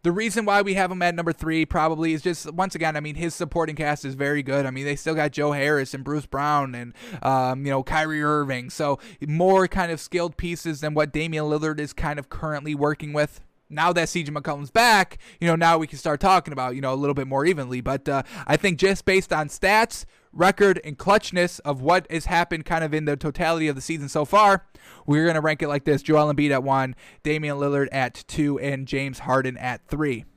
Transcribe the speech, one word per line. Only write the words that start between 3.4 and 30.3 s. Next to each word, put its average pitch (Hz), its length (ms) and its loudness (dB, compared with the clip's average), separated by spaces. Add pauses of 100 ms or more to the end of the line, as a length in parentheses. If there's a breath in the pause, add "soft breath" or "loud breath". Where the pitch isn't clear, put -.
cast 147 300 -2
is 135 100 -8
very 143 260 0
good. 135 240 -2
I 131 60 -4
mean, 131 140 -8
they 143 100 -2
still 156 220 -2
got 151 160 0
Joe 147 180 0
Harris 143 440 0
and 135 100 -10
Bruce 143 220 -4
Brown 139 500 0
and, 120 180 -14 (300 loud breath)
um, 131 420 0
you 139 60 0
know, 135 100 0
Kyrie 156 400 -2
Irving. 139 480 -2
So 143 300 -2 (260 loud breath)
more 185 400 4
kind 175 240 -2
of 160 80 -6
skilled 175 380 -4
pieces 165 440 -6
than 151 140 -4
what 151 180 0
Damian 156 340 -2
Lillard 151 340 0
is 147 120 -8
kind 147 280 -4
of - 80 -16
currently 151 440 -6
working 147 420 -2
with. 151 260 0 (280)
Now 160 260 2
that 165 140 0
C 175 140 -2
J 143 80 -6
McCollum's 143 400 -6
back, 220 480 4 (220 loud breath)
you 170 80 2
know, 165 80 4
now 165 200 6
we 160 120 -2
can 139 100 -16
start 147 220 -2
talking 185 320 4
about, 127 240 -4
you 139 40 -8
know, 131 120 -2
a - 20 0
little 143 200 0
bit 135 120 -2
more 139 180 0
evenly. 131 360 0
But, 139 280 -4
uh, 135 140 0 (240 loud breath)
I 151 100 4
think 180 220 0
just 190 280 2
based 190 260 2
on 156 160 -2
stats, 214 560 2 (280 soft breath)
record, 185 520 4
and 151 120 -10
clutchness 180 680 0
of 139 180 -4
what 175 260 4
has 160 180 -4
happened 170 380 0
kind 165 200 -2
of 151 100 -2
in 151 120 0
the 143 100 0
totality 160 500 0
of 147 80 0
the 131 60 -8
season 143 280 -6
so 151 160 0
far, 202 420 4 (380 loud breath)
we're 151 220 4
gonna 160 140 4
rank 151 220 0
it 151 60 -2
like 143 160 -2
this. 143 180 2
Joel 151 300 4
Embiid 143 200 2
at 131 100 0
one, 135 320 0 (300 loud breath)
Damian 151 320 -2
Lillard 143 340 0
at 131 380 -4
two, 143 320 0
and 135 260 -6
James 135 340 -6
Harden 131 360 0
at 123 320 -8
three. 143 380 -4 (100)